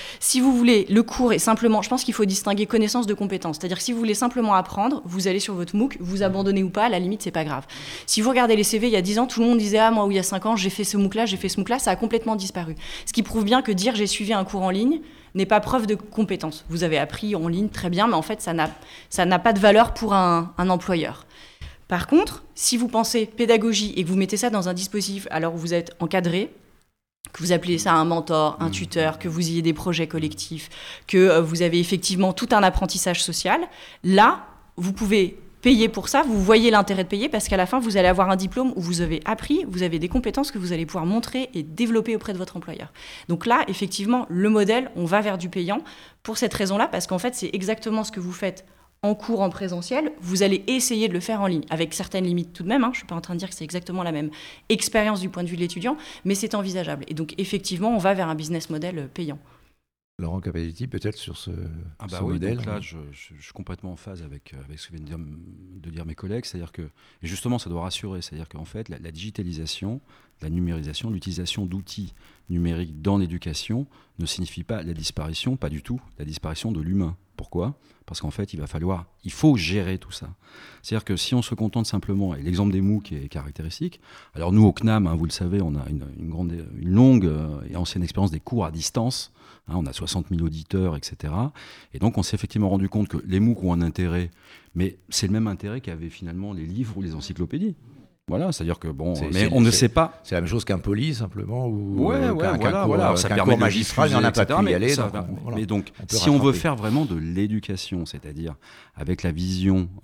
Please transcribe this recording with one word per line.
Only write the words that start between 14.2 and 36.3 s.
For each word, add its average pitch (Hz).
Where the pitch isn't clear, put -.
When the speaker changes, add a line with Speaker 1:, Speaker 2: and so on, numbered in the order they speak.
Speaker 1:
un 196
cours 190
en 190
ligne » 247
n'est 190
pas 214
preuve 220
de 208
compétence. 175
Vous 170
avez 156
appris 208
en 165
ligne, 190
très 180
bien, 196
mais 226
en 175
fait, 214
ça 170
n'a, 160
ça 180
n'a 180
pas 220
de 196
valeur 214
pour 214
un, 175
un 180
employeur. 175
Par 175
contre, -
si -
vous 233
pensez 220
pédagogie 214
et 180
que -
vous 185
mettez 190
ça 240
dans 190
un 180
dispositif, 196
alors 165
vous 170
êtes 170
encadré, 180
que 160
vous 180
appelez 175
ça 170
un 160
mentor, 160
un -
Speaker 2:
Mmh. -
Speaker 1:
tuteur, 165
que 185
vous 165
ayez 165
des 165
projets 165
collectifs, 156
que, 190
euh, 180
vous 165
avez 175
effectivement 185
tout 196
un 208
apprentissage 190
social, 185
là, 208
vous 185
pouvez 196
payer 226
pour 214
ça, 285
vous 226